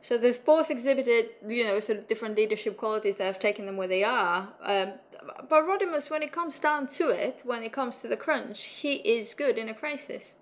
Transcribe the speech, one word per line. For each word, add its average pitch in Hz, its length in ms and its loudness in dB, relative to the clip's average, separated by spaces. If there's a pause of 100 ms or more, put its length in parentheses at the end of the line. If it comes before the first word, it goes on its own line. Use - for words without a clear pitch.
So - 160 -2
they've 240 260 2
both 311 260 6
exhibited, 240 600 2 (180)
you 233 160 0
know, 208 160 2
sort 214 200 -2
of 214 100 -18
different 220 260 -2
leadership 214 400 0
qualities 214 420 -2
that 202 60 -2
have 190 160 -2
taken 208 260 0
them 196 120 -6
where 185 100 -2
they 185 160 4
are. 196 460 2 (120)
Um, 196 300 0 (560)
but 311 180 6
Rodimus, 359 440 0
when 302 140 -2
it 294 100 -8
comes 330 260 -6
down 294 300 0 (100)
to 330 120 2
it, 214 340 -2
when 240 180 -4
it 226 80 -8
comes 247 300 -6
to 233 80 -10
the 233 80 -2
crunch, 226 460 -4
he - 320 -4
is 233 380 0
good 269 240 0
in 220 120 -6
a 220 40 -8
crisis. - 680 -10